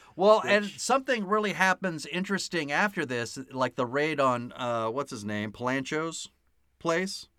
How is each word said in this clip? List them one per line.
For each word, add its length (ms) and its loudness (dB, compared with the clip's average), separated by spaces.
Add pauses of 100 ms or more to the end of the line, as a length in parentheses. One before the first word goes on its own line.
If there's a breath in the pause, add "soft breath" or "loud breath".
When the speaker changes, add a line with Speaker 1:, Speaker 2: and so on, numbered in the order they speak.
(160 soft breath)
Speaker 1:
Well, 300 6
and 200 4
Speaker 2:
which 140 -12
Speaker 1:
something 460 0
really 280 0
happens 520 0
interesting 640 -2
after 320 0
this, 360 -4 (120)
like 240 0
the 120 0
raid 320 0
on, 360 2
uh, 360 -2
what's 180 -4
his 160 -8
name, 260 -4
Palancho's 800 -4 (480)
place? 500 -2 (120)